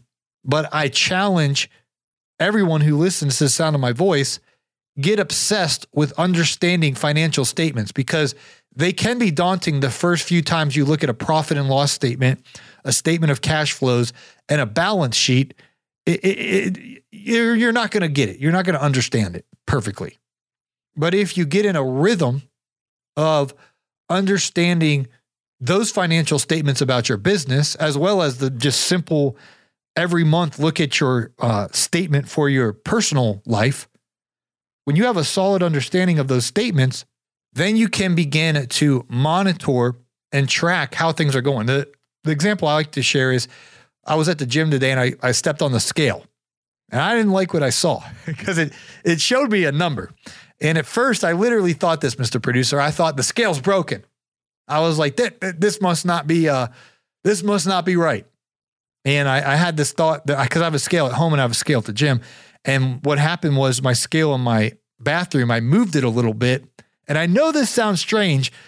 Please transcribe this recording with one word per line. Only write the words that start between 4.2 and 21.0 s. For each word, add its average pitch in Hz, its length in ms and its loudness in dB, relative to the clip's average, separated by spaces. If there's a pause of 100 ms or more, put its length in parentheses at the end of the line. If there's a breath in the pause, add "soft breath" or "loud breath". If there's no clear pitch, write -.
get 202 220 0
obsessed - 720 -2
with 147 260 -2
understanding 170 760 0
financial 151 500 0
statements 123 480 -2
because 143 420 -2 (400 loud breath)
they 170 200 0
can 240 240 0
be 220 120 2
daunting 175 500 0
the 135 100 0
first 175 340 0
few 175 160 2
times 156 340 0
you 147 120 2
look 156 180 0
at 131 60 0
a 110 40 -2
profit 156 440 -2
and 139 100 -2
loss 139 240 2
statement, 131 500 0 (440 loud breath)
a 131 60 0
statement 160 380 0
of 131 120 -2
cash 151 300 0
flows, 120 420 0 (340 loud breath)
and 147 140 2
a 113 40 -2
balance 165 480 0
sheet. - 380 2 (540 soft breath)
It, - 180 -2
it, 190 540 -2
it, - 320 -20
you're, 233 440 0
you're 226 180 2
not 233 180 0
gonna 180 180 0
get 135 220 0
it. - 80 -14
You're 151 140 0
not 185 120 2
gonna 175 140 0
understand 120 580 0
it - 80 -12 (220)
perfectly. 98 540 -4 (800)